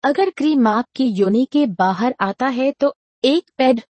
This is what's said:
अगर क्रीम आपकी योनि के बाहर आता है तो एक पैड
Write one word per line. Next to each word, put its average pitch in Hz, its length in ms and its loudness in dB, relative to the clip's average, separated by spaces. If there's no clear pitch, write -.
अगर 330 260 0
क्रीम 294 380 0
आपकी 240 380 -2
योनि 208 460 0
के 294 140 2
बाहर 190 540 -2
आता 202 280 -4
है 262 240 -2
तो - 240 -2
एक 302 200 0
पैड 254 340 2